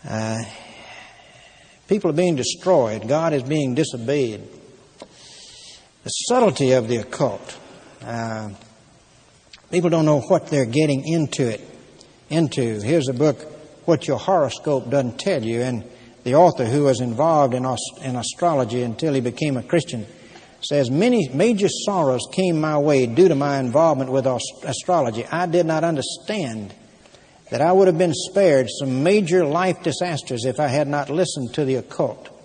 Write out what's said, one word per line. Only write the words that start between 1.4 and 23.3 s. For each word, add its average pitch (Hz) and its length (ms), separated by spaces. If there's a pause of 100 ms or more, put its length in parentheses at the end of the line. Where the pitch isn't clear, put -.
people 190 220
are 147 40
being 170 220
destroyed. 113 720
God 156 240
is 139 100
being 139 320
disobeyed. 123 680 (1600)
The 131 80
subtlety 175 640
of 123 160
the 123 80
occult. - 640 (460)
Uh, 113 460 (1200)
people 175 180
don't 160 160
know 151 160
what 185 280
they're 139 180
getting 139 420
into 151 400
it, 107 140 (680)
into. 127 540
Here's 135 260
a 135 60
book, 143 260 (460)
What 160 200
Your 139 120
Horoscope 139 720
Doesn't 127 280
Tell 170 240
You, 113 200
and 123 200 (400)
the 123 120
author, 165 320
who 143 180
was 131 160
involved 131 540
in 127 100
ast-, - 380
in 131 140
astrology 123 680
until 123 320
he 135 80
became 131 340
a 123 60
Christian, 123 440 (540)
says, 139 300
"Many 190 400
major 196 400
sorrows 147 600
came 180 300
my 156 160
way 143 300
due 139 220
to 165 60